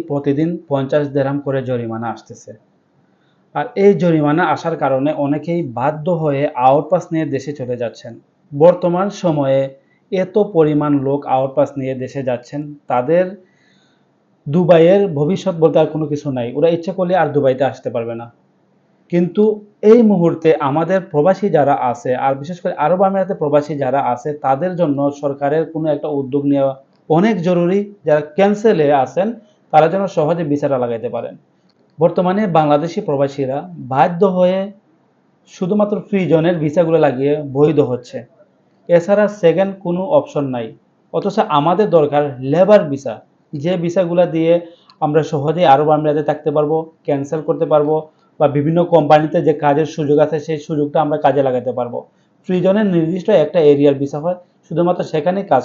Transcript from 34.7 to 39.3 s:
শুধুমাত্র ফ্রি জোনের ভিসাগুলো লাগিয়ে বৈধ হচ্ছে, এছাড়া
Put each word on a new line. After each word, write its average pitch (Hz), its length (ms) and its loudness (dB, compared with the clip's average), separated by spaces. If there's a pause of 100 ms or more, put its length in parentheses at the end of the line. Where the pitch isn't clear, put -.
শুধুমাত্র 208 420 -2 (100)
ফ্রি 196 140 -2 (100)
জোনের 165 320 2
ভিসাগুলো 160 440 2
লাগিয়ে 139 280 0 (220)
বৈধ 147 220 4 (120)
হচ্ছে, 123 280 -8 (680)
এছাড়া 196 360 4 (180)